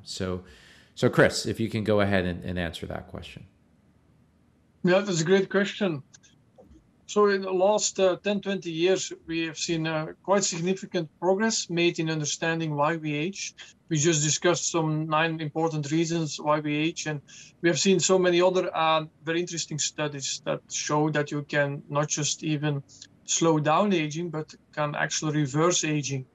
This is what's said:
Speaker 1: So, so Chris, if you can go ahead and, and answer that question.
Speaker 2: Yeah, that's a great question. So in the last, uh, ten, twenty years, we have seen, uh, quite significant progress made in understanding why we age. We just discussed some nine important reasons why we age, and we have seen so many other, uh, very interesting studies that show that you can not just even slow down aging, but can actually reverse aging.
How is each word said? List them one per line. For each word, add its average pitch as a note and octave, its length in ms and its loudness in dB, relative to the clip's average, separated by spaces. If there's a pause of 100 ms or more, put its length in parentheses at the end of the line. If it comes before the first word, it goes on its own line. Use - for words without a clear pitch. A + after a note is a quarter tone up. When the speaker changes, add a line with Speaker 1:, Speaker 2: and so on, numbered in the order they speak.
Speaker 1:
So, F2+ 420 -6 (500)
so B2 140 4
Chris, - 360 4
if A2 140 -4
you A2+ 100 -2
can A2 140 -4
go G#2 160 2
ahead G2 240 2
and, F2+ 220 -4
and F2+ 120 -6
answer E2 280 -6
that - 240 -10
question. - 340 -14 (1400)
Speaker 2:
Yeah, F3+ 140 6
that's G3 200 -2
a D#3+ 60 0
great F#3+ 240 4
question. G3 520 -2 (1040)
So G#3 200 4
in G3 140 2
the F#3+ 100 -6
last, G3+ 480 2
uh, F#3 240 4
ten, G3+ 160 0
twenty F#3+ 320 -6
years, F3+ 400 0 (160)
we E3 200 -2
have D#3+ 100 -10
seen, D#3+ 300 -2
uh, D#3+ 260 -4 (100)
quite G3 200 4
significant F3+ 680 -2 (100)
progress G3+ 500 0
made E3+ 300 0
in D#3+ 100 0
understanding D#3+ 680 -2
why D3 200 2
we D#3 180 -4
age. D#3+ 400 -6 (360)
We E3 80 0
just D3+ 260 2
discussed D#3+ 480 0
some D#3 360 0
nine D#3+ 320 0
important D#3 520 -2
reasons E3 480 0
why D3+ 200 2
we D3 160 -2
age, D#3+ 300 -2
and D3+ 160 -6 (400)
we E3+ 80 4
have D#3 100 2
seen F#3+ 200 6
so F#3 180 4
many F3+ 240 4
other, F3+ 340 2
uh, D#3+ 300 2 (180)
very E3 160 -2
interesting E3+ 380 -6
studies C#3+ 680 -6
that D3 160 -4 (100)
show D3+ 400 0
that D3 180 -2
you D3 140 -4
can C#3+ 460 -2
not D3 180 0
just - 360 -4
even D3+ 380 -2 (440)
slow E3 340 2
down E3+ 340 2
aging, D#3+ 360 -2
but D#3 240 -10 (180)
can D3 240 -4
actually D3+ 380 -2
reverse D3+ 500 2
aging. C#3 520 -2